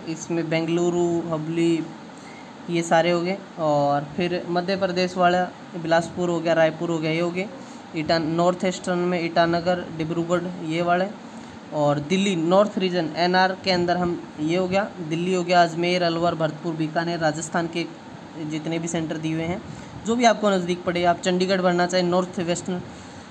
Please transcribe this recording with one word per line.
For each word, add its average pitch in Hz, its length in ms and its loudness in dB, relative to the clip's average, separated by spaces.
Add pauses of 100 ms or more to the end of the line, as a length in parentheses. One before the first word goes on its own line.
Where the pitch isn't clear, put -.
इसमें 165 400 -4
बेंगलुरु, 170 560 2 (240)
हुबली, 165 540 0 (880)
ये 170 140 0
सारे 170 280 4
हो 175 100 2
गए। 185 160 -2 (220)
और 147 480 2 (100)
फिर 175 320 0
मध्य 175 260 0
प्रदेश 185 420 0
वाला 180 260 4 (320)
बिलासपुर 170 540 0
हो 170 100 0
गया, 165 140 2
रायपुर 160 360 2
हो 165 100 0
गया, 156 120 0
ये 165 80 0
हो 170 120 0
गए। 185 160 -4 (480)
ईटा-, 165 260 0
north 170 440 2
eastern 180 360 -2
में 180 200 2
ईटानगर, 170 640 2 (120)
डिब्रूगढ़, 165 460 0 (220)
ये 160 160 -2
वाले। 175 260 2 (640)
और 147 280 2
दिल्ली 190 340 2
north 185 420 4
region 180 400 0
एनआर 185 460 4
के 190 80 0
अंदर 175 260 2
हम, 175 220 0 (220)
ये 160 160 2
हो 185 100 2
गया, 196 220 0 (120)
दिल्ली 170 320 -2
हो 180 100 2
गया, 175 200 6
अजमेर, 175 400 2
अलवर, 170 320 2
भरतपुर, 160 380 -2
बीकानेर, 165 460 -2
राजस्थान 165 480 0
के 165 180 -4 (560)
जितने 156 380 -4
भी 165 80 -4
center 160 300 -4
दिए 160 160 -2
हुए 160 100 -2
हैं, 175 180 -4 (440)
जो 226 100 0
भी 247 100 2
आपको 208 240 4
नज़दीक 180 340 0
पड़े, 175 220 0
आप 175 140 4
चंडीगढ़ 185 420 2
भरना 180 260 4
चाहें, 180 180 2
north 185 360 0
वेस्टर्न, 175 400 -2 (500)